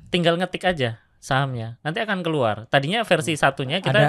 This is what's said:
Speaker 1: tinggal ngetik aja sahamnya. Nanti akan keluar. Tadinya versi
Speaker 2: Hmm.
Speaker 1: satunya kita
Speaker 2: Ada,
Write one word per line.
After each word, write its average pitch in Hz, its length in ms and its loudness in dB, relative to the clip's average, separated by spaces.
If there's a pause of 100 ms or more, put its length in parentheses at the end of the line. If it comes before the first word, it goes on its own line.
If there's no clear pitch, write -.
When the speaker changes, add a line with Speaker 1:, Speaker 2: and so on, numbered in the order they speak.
Speaker 1:
tinggal 170 280 2
ngetik 180 300 -4
aja 131 340 -2 (160)
sahamnya. 127 640 -4
Nanti 160 180 -6
akan 208 220 -2
keluar. 123 460 -2
Tadinya 151 360 0
versi 170 300 0
Speaker 2:
Hmm. 147 80 -4
Speaker 1:
satunya 139 380 0
kita 185 160 0
Speaker 2:
Ada, 147 140 6